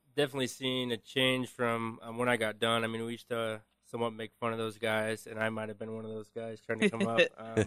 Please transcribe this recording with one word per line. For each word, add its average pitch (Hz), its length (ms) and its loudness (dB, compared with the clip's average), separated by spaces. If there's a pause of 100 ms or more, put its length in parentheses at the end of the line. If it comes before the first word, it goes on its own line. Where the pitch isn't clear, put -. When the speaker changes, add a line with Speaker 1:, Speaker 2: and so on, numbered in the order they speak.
(160)
Speaker 1:
definitely 135 320 2
seen 127 460 0
a 110 40 0
change 127 520 2
from, 117 520 0
um, 113 160 -10
when 123 120 2
I 120 80 4
got 107 220 -2
done. 113 260 4
I - 20 -2
mean, 113 160 -4
we 117 80 -4
used - 160 -10
to 113 340 -4 (300)
somewhat 117 220 -2
make 110 260 -10
fun 117 140 -2
of 113 40 -4
those 110 200 -4
guys, 110 500 0
and 110 100 -10
I 110 120 2
might 110 180 -4
have 107 100 -10
been 110 160 -8
one 110 120 -8
of 110 60 -8
those 110 180 -10
guys 113 320 -10
trying 113 180 -4
to 190 100 6
come 117 160 0
up. 113 220 2
Speaker 2:
<laughs> - 100 -10
Speaker 1:
Um, 110 300 0